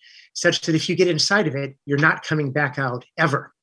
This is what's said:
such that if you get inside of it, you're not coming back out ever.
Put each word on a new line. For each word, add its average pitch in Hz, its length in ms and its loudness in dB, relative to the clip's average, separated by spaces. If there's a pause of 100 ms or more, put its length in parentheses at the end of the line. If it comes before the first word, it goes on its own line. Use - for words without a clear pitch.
(340)
such - 260 2
that 165 140 0
if 156 160 0
you 175 40 0
get 180 140 4
inside 180 380 2
of 139 80 -2
it, 139 200 -6 (120)
you're 143 100 0
not 160 260 2
coming 151 300 -2
back 139 260 -2
out 123 280 -4 (100)
ever. 151 460 -2